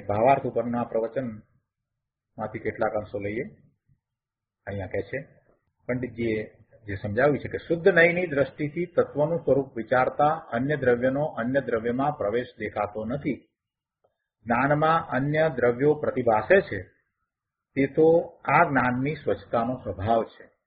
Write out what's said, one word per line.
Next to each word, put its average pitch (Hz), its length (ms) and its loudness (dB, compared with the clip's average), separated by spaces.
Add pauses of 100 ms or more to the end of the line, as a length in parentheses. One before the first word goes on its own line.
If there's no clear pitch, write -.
ભાવાર્થ 123 440 2
ઉપરના 120 380 -2
પ્રવચનમાંથી - 1800 -8
કેટલાક 110 300 -4
અંશો 104 240 -6
લઈએ. 107 260 -6 (1200)
અહીંયા 101 260 -8
કહે 101 100 -4
છે, - 160 -10 (720)
પંડિતજીએ 117 520 -4 (460)
જે 101 100 -8
સમજાવ્યું 120 440 0
છે - 80 -10
કે 101 100 -8
શુદ્ધ 170 320 0
નયની 175 420 4
દ્રષ્ટિથી 147 600 -4
તત્વનું 151 480 0
સ્વરૂપ 135 340 0
વિચારતા 131 600 2 (160)
અન્ય 135 260 0
દ્રવ્યનો 131 480 2 (100)
અન્ય 127 260 0
દ્રવ્યમાં 120 560 -2
પ્રવેશ 113 400 -2
દેખાતો 104 480 -6
નથી. 135 340 -4 (1080)
જ્ઞાનમાં 147 640 2
અન્ય 147 400 0
દ્રવ્યો 123 440 2
પ્રતિભાસે 117 680 2
છે, 98 180 -8 (960)
તે 135 120 2
તો 160 200 4 (400)
આ 143 160 4
જ્ઞાનની 131 520 0
સ્વચ્છતાનો 120 600 -2
સ્વભાવ 107 500 -2
છે. - 180 -20 (220)